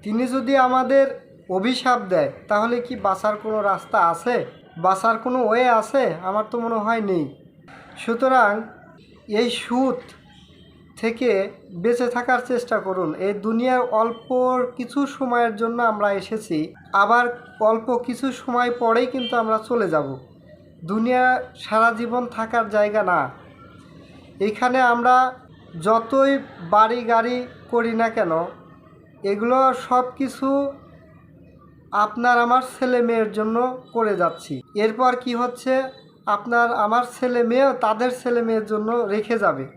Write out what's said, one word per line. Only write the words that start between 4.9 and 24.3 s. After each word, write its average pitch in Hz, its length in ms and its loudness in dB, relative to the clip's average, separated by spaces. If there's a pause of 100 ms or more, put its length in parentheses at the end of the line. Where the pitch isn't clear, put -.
কোনো 247 300 -2
ওয়ে 247 220 4
আছে? 220 540 2
আমার 202 280 -2
তো 240 80 -4
মনে 233 160 -4
হয় 220 260 -2
নেই। 175 340 -2 (640)
সুতরাং 233 640 2 (680)
এই 226 220 0
সুদ 247 460 -2 (1000)
থেকে 226 540 -2 (300)
বেঁচে 240 260 0
থাকার 247 400 0
চেষ্টা 240 320 -2
করুন। 185 340 -4
এই 190 200 -4
দুনিয়ার 226 480 0
অল্প 247 760 0 (160)
কিছু 262 320 -4
সময়ের 240 480 -2
জন্য 233 280 -2
আমরা 208 280 2
এসেছি, 185 640 -4 (200)
আবার 233 500 2 (180)
অল্প 226 360 2
কিছু 247 340 -4
সময় 247 400 -2
পরেই 240 340 2
কিন্তু 247 300 -4
আমরা 220 320 0
চলে 220 220 0
যাব। 139 280 -2 (680)
দুনিয়া 254 580 2 (120)
সারা 226 360 2
জীবন 233 360 -4
থাকার 226 420 -4
জায়গা 208 340 2
না। 160 260 0 (1080)